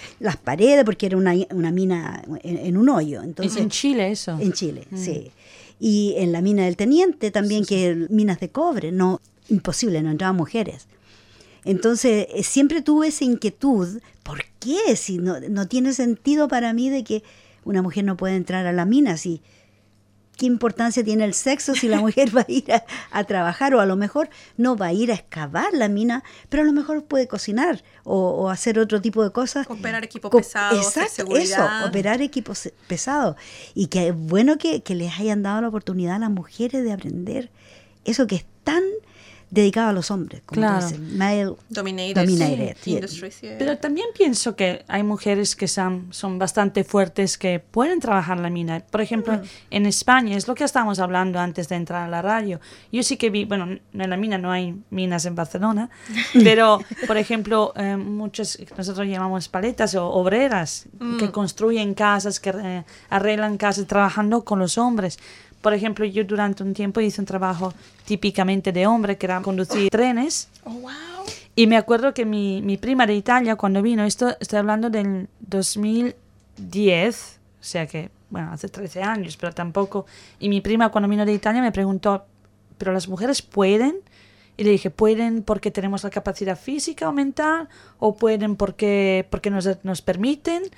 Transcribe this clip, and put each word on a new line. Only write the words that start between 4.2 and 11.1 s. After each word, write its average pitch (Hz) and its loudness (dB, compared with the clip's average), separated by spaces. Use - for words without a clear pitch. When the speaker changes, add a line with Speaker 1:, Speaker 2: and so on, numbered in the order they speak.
Speaker 1:
En 185 0
Chile, 147 -6
Speaker 2:
Mm. 190 -10
Speaker 1:
sí. 180 -8
Y 208 2
en 175 2
la 170 0
mina 202 4
del 175 0
Teniente 277 2
también, 208 0
Speaker 2:
Sí, 202 0
sí. 185 2
Speaker 1:
que 170 0
minas 208 2
de 185 -6
cobre, 247 -2
no, 185 2
imposible, 185 0
no 160 0
entraban 185 0
mujeres. 185 -4